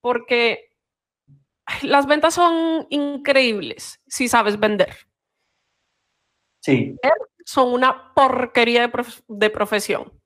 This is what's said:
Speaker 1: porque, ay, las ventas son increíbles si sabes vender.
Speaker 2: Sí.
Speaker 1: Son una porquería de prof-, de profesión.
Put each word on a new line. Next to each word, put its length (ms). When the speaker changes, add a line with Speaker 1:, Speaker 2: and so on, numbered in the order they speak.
Speaker 1:
porque, 720
ay, 220
las 180
ventas 280
son 560
increíbles 1160
si 200
sabes 320
vender. 340
Speaker 2:
Sí. 380
Speaker 1:
Son 260
una 420
porquería 680
de 80
prof-, 380
de 240
profesión. 600